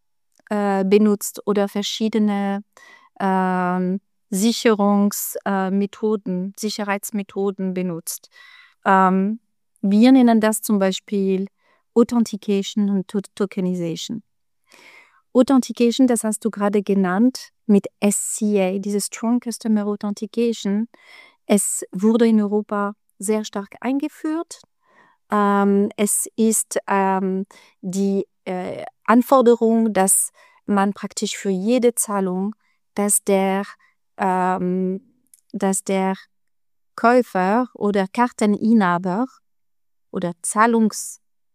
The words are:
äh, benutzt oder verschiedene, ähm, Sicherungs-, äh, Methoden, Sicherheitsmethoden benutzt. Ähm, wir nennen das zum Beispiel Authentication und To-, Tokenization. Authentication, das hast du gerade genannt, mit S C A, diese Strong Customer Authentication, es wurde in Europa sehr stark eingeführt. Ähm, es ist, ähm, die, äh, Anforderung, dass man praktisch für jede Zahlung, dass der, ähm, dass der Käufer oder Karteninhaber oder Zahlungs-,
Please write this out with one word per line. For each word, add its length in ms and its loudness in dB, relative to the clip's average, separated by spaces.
äh, 340 0
benutzt 640 2
oder 240 0
verschiedene, 960 -2
ähm, 800 -2
Sicherungs-, 1120 0
äh, 260 -2
Methoden, 880 -4
Sicherheitsmethoden 1160 -6
benutzt. 560 -8
Ähm, 540 2
wir 280 6
nennen 300 6
das 220 0
zum 160 0
Beispiel 680 -2
Authentication 960 0
und 200 -2
To-, 120 -4
Tokenization. 880 -6
Authentication, 720 2
das 180 0
hast 180 -4
du 80 -4
gerade 320 0
genannt, 680 0
mit 200 4
S 360 -2
C 220 0
A, 200 0
diese 240 -4
Strong 380 -2
Customer 460 -2
Authentication, 1040 -4
es 480 0
wurde 340 2
in 140 4
Europa 540 -4
sehr 260 -4
stark 380 -10
eingeführt. 800 -6
Ähm, 680 2
es 280 -2
ist, 420 0
ähm, 560 0
die, 440 -2
äh, 380 -8
Anforderung, 840 4
dass 380 0
man 300 0
praktisch 420 -8
für 140 -6
jede 440 2
Zahlung, 600 -4
dass 280 0
der, 420 0
ähm, 840 -2
dass 320 -2
der 300 -2
Käufer 800 2
oder 340 -2
Karteninhaber 1160 0
oder 220 -6
Zahlungs-, 800 0